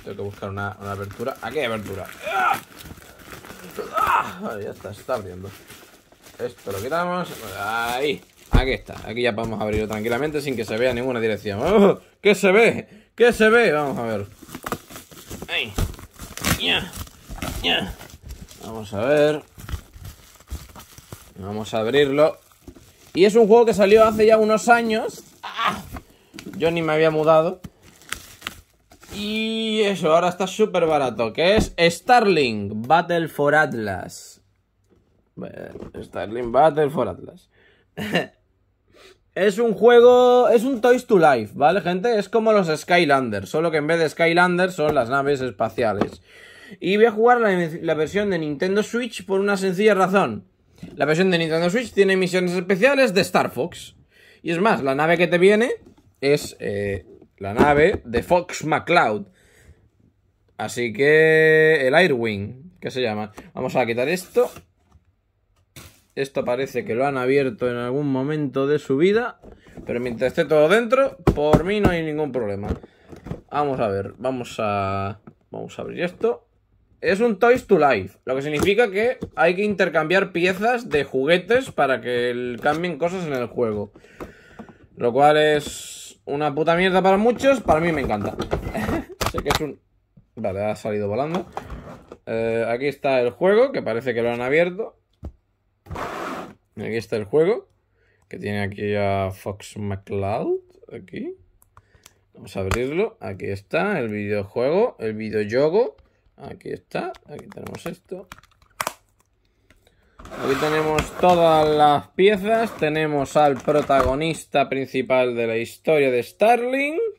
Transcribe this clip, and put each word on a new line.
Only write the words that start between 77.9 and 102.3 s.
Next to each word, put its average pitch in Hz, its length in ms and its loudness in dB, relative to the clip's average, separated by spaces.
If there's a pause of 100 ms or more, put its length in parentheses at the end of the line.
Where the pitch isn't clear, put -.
lo 127 100 -4
que 139 60 -4
significa 175 500 2
que 226 260 -2 (200)
hay 170 180 4
que 202 80 -2
intercambiar 180 720 0
piezas 190 560 -2
de 143 160 0
juguetes 180 640 0
para 135 300 0
que 123 280 -2
el, 123 320 -6
cambien 156 360 -2
cosas 175 280 -4
en 151 60 -6
el 123 160 -4
juego. 107 460 -4 (1040)
Lo 117 160 0
cual 147 240 6
es - 880 -2
una 143 280 -4
puta 160 220 0
mierda 185 260 2
para 190 140 4
muchos, 247 460 2
para 156 180 2
mí 170 140 0
me 143 80 -2
encanta. 110 340 -4 (460)
<laughs> - 500 -6
Sé 156 100 4
que - 60 -8
es 143 140 0
un... 143 180 -8 (560)
Vale, 101 300 -4
ha 107 100 -4
salido 104 320 -4
volando. 151 380 -4 (800)
Eh, 113 420 -2
aquí 123 200 -2
está 135 340 0
el 120 80 0
juego, 214 420 2
que 135 100 -6
parece 117 320 -4
que 117 80 -2
lo 117 120 0
han 120 80 -6
abierto. 175 560 -2 (1800)
Aquí 107 200 -8
está 113 220 -6
el 107 80 -6
juego, 170 420 0 (640)
que - 100 -14
tiene 104 220 -4
aquí 104 340 -4
a 98 360 -2
Fox - 440 -14
McCloud, 104 840 -6 (340)
aquí. 214 420 -12 (1000)